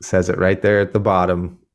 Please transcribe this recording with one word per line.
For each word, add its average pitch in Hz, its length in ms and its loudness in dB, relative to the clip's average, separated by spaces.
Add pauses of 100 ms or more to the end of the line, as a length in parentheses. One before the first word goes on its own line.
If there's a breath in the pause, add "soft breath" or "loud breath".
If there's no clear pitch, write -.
says 92 280 -2
it 92 80 -4
right 92 240 0
there 101 180 4
at 98 140 -2
the 107 60 0
bottom. 90 580 0 (160)